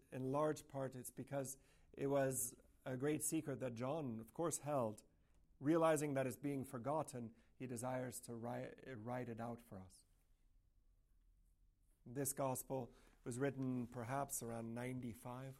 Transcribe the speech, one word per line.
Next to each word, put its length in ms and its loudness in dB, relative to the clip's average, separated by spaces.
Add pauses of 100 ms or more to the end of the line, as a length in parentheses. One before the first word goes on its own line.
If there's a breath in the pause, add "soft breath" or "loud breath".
(120)
in 200 -2
large 360 2
part, 280 -4
it's 140 -10
because 480 -4 (400 soft breath)
it 100 2
was 460 4 (320)
a 100 -2
great 280 2
secret 380 0
that 120 0
John, 480 0
of 120 -12
course, 300 2
held. 380 4 (580 soft breath)
Realizing 540 8
that 140 4
it's 100 -2
being 260 0
forgotten, 680 -2 (280 soft breath)
he 80 -6
desires 640 -2
to 80 -6
write, 340 -4 (340)
write 260 -2
it 100 -4
out 200 -4 (100)
for 60 -10
us. 180 -12 (2000)
This 280 -2
gospel 560 -2 (340 loud breath)
was 160 -4
written 520 0
perhaps 520 -2
around 320 -4
ninety-five, 840 -6